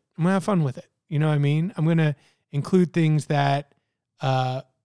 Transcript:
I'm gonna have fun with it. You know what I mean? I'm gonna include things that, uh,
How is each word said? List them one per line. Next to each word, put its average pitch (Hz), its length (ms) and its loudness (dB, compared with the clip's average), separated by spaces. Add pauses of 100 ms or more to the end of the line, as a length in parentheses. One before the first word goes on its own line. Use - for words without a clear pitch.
(160)
I'm 160 80 -4
gonna 185 120 2
have 190 80 -2
fun 185 200 0
with 131 140 -4
it. - 100 -18 (220)
You 147 80 -4
know 156 100 2
what 151 60 2
I 147 60 2
mean? 151 360 0
I'm 156 120 -2
gonna 160 280 2 (360)
include 170 420 0
things 156 340 0
that, 143 460 -2 (480)
uh, 131 400 -2 (240)